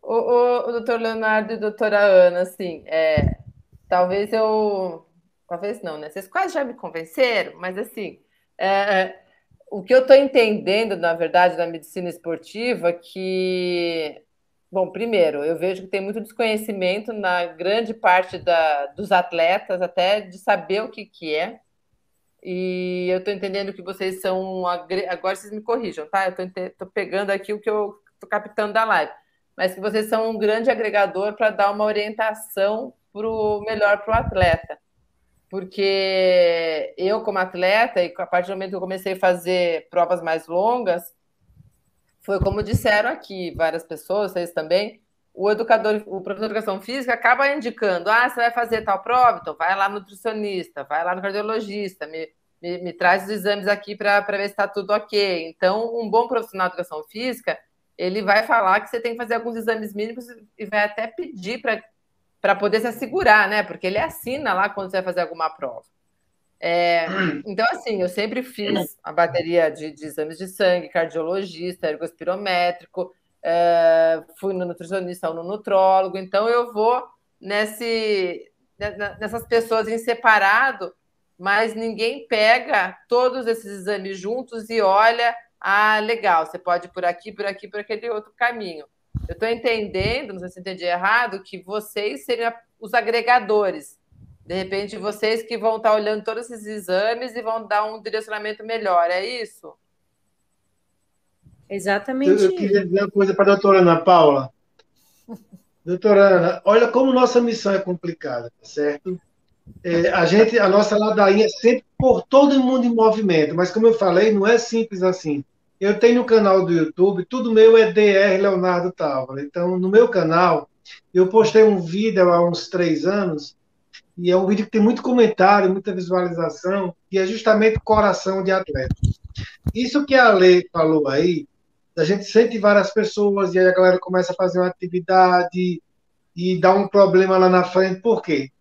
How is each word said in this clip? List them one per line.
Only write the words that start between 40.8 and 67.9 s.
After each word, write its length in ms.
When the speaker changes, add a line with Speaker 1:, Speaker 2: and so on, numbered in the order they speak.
Speaker 1:
foi 180
como 220
disseram 480
aqui 460
várias 280
pessoas, 500
vocês 180
também, 500
o 160
educador, 560
o 160
professor 260
de 60
educação 280
física 320
acaba 380
indicando: 580
ah, 200
você 60
vai 160
fazer 320
tal 180
prova? 400
Então 140
vai 200
lá 140
no 100
nutricionista, 840
vai 200
lá 120
no 60
cardiologista, 840
me, 220
me, 180
me 140
traz 300
os 60
exames 380
aqui 280
pra, 260
pra 160
ver 120
se 60
tá 120
tudo 240
ok. 560
Então, 520
um 100
bom 180
profissional 400
de 80
educação 280
física, 540
ele 240
vai 240
falar 360
que 80
você 100
tem 140
que 40
fazer 180
alguns 200
exames 380
mínimos 320
e 80
vai 180
até 240
pedir 540
pra, 200
pra 140
poder 240
se 80
assegurar, 600
né? 160
Porque 240
ele 120
assina 540
lá 160
quando 200
você 80
vai 80
fazer 160
alguma 300
prova. 320
É, 460
então, 260
assim, 300